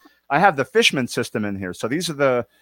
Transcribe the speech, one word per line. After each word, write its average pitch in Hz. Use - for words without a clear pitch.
I 143
have 185
the 135
Fishman 135
system 113
in 101
here. 92
So -
these 165
are 160
the, 131